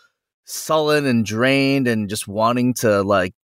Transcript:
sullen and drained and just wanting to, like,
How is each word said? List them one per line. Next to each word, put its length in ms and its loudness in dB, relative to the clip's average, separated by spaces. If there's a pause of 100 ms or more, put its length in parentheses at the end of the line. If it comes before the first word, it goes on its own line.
(440)
sullen 600 0
and 220 2
drained 640 0
and 200 -2
just 200 -8
wanting 460 0
to, 280 2
like, 320 0 (180)